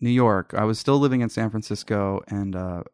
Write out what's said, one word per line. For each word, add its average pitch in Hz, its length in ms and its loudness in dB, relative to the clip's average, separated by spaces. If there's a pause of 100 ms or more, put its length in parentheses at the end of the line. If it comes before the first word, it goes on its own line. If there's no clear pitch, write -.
New 120 80 0
York. 120 480 2
I 107 80 2
was 110 140 0
still 139 200 2
living 131 220 2
in 117 80 0
San 110 220 -2
Francisco, 104 760 -4
and, 98 280 -4
uh, 90 260 -6 (120)